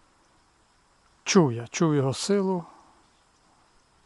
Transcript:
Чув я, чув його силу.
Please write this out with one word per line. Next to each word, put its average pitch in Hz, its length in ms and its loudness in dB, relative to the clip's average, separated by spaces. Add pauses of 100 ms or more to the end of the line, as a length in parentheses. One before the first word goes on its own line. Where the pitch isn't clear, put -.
(1200)
Чув 156 280 4
я, 117 140 -10
чув 160 280 0
його 135 200 0
силу. 190 500 -2 (1400)